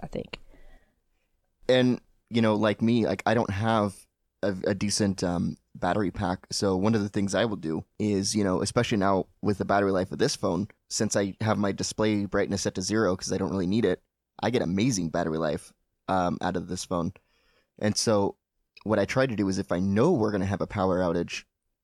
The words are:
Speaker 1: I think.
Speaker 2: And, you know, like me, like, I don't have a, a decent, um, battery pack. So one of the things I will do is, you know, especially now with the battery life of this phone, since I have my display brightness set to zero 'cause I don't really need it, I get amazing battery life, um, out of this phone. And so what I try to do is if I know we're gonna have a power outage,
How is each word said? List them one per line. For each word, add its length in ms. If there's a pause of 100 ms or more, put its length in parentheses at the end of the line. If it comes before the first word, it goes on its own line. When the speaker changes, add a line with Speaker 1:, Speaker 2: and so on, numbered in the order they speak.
Speaker 1:
I 40
think. 320 (1300)
Speaker 2:
And, 320 (280)
you 120
know, 140
like 260
me, 240
like, 200
I 80
don't 160
have 460 (480)
a, 100 (140)
a 80
decent, 480
um, 340 (180)
battery 360
pack. 400
So 240
one 200
of 60
the 80
things 240
I 120
will 100
do 300 (120)
is, 380
you 80
know, 180
especially 360
now 300 (140)
with 160
the 80
battery 260
life 200
of 80
this 160
phone, 320 (220)
since 260
I 240
have 180
my 140
display 540
brightness 380
set 120
to 60
zero 340
'cause 160
I 60
don't 140
really 160
need 180
it, 160 (420)
I 60
get 120
amazing 500
battery 260
life, 340 (380)
um, 320
out 160
of 100
this 160
phone. 300 (680)
And 160
so 400 (480)
what 160
I 60
try 220
to 80
do 120
is 120
if 120
I 80
know 320
we're 200
gonna 140
have 160
a 60
power 320
outage, 460 (380)